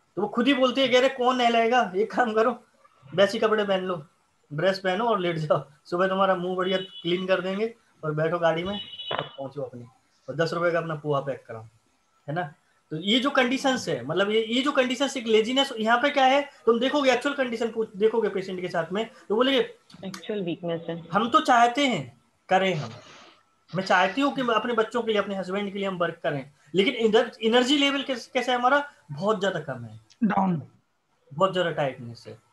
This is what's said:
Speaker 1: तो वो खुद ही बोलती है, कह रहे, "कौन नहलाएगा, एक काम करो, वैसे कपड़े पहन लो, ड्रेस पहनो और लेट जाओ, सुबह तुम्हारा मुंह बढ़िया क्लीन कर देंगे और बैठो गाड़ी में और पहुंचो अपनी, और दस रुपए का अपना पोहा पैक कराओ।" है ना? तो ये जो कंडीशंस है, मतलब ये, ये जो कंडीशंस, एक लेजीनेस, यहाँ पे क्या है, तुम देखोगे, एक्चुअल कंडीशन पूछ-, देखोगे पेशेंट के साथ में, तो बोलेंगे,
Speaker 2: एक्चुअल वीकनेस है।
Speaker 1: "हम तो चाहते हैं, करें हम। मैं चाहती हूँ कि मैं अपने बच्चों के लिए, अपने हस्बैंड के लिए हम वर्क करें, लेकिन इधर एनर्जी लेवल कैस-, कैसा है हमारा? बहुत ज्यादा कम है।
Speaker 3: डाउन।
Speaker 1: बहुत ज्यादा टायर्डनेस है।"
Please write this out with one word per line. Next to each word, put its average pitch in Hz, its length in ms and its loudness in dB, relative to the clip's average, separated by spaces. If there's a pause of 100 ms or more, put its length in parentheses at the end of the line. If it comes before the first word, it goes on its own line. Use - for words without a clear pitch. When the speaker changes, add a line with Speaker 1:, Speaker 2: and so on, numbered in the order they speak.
(160)
Speaker 1:
तो 180 60 -2
वो 208 60 -2
खुद 240 180 0
ही 277 80 4
बोलती 254 260 2
है, 262 80 4
कह 247 120 6
रहे, 262 80 4
"कौन 254 280 0
नहलाएगा, 233 600 2
एक 208 160 0
काम 226 220 0
करो, 226 160 4 (640)
वैसे 196 240 4
कपड़े 214 260 2
पहन 190 200 0
लो, 175 220 -6 (440)
ड्रेस 180 280 0
पहनो 185 260 -2
और 220 140 2
लेट 175 180 0
जाओ, 156 280 0 (200)
सुबह 180 240 0
तुम्हारा 190 260 2
मुंह 180 220 -4
बढ़िया 185 220 0
क्लीन 185 480 -4
कर 185 140 2
देंगे 202 340 -4 (300)
और 156 100 -2
बैठो 165 240 0
गाड़ी 165 260 2
में 196 100 -4 (380)
और - 100 -2
पहुंचो 135 400 -10
अपनी, 120 240 -14 (420)
और 135 60 -8
दस 160 180 0
रुपए 170 180 0
का 170 80 0
अपना 165 160 -4
पोहा 147 260 -2
पैक 135 280 -8
कराओ।" 113 180 -14 (640)
है 143 60 -6
ना? 170 200 -6 (360)
तो 156 60 -8
ये 202 240 0
जो 277 100 0
कंडीशंस 254 580 0
है, 127 180 -4
मतलब 185 240 0
ये, 220 140 2
ये 233 180 -2
जो 285 100 0
कंडीशंस, 262 440 0
एक 226 100 -8
लेजीनेस, 247 520 0
यहाँ 220 200 2
पे 285 120 2
क्या 277 140 4
है, 277 240 4 (180)
तुम 226 140 4
देखोगे, 262 320 2
एक्चुअल 269 220 0
कंडीशन 233 360 -2
पूछ-, 220 260 -6
देखोगे 220 320 2
पेशेंट 185 320 -6
के 180 80 -6
साथ 165 240 -4
में, 220 180 -4 (180)
तो 196 60 0
बोलेंगे, 254 400 2 (300)
Speaker 2:
एक्चुअल 196 380 -8
वीकनेस 165 460 -6
है। 170 240 -10
Speaker 1:
"हम 226 180 0
तो 311 100 4
चाहते 247 460 4
हैं, 151 340 -4 (280)
करें 190 260 2
हम। 123 160 -6 (840)
मैं 190 100 -4
चाहती 190 360 2
हूँ 277 140 0
कि 269 80 -2
मैं 240 120 0
अपने 240 180 -2
बच्चों 220 300 0
के 220 100 -2
लिए, 202 80 2
अपने 196 160 -4
हस्बैंड 190 360 -4
के 202 60 -8
लिए 196 100 -4
हम 190 80 -6
वर्क 165 260 -4
करें, 143 300 -4 (220)
लेकिन 190 200 2
इधर 226 380 2 (100)
एनर्जी 247 360 4
लेवल 277 240 2
कैस-, 254 240 -6
कैसा 247 260 -2
है 247 60 2
हमारा? 269 320 2 (220)
बहुत 190 280 0
ज्यादा 185 200 0
कम 123 240 -10
है। 110 160 -18 (240)
Speaker 3:
डाउन। 190 380 2 (720)
Speaker 1:
बहुत 185 180 2
ज्यादा 175 180 0
टायर्डनेस 127 580 -6
है।" 110 100 -18 (140)